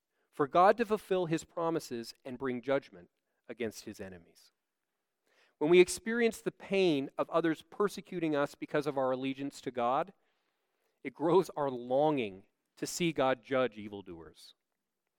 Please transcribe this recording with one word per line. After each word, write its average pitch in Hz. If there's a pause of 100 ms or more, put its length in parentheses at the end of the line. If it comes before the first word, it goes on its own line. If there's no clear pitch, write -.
(340)
for 147
God 180
to 233
fulfill 196
his 156
promises 160
and 127
bring 123
judgment 123 (400)
against 113
his 107
enemies. 92 (1040)
When 151
we 175
experience 226
the 180
pain 175
of 147
others 165
persecuting 175
us 143
because 147
of 139
our 131
allegiance 135
to 139
God, 127 (880)
it 131
grows 165
our 143
longing 123 (340)
to 147
see 165
God 131
judge 127
evildoers. 95 (680)